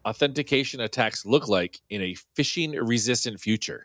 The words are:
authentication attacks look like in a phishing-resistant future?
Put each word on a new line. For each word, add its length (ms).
authentication 760
attacks 440
look 220
like 420
in 140
a 140
phishing-resistant 1000
future? 460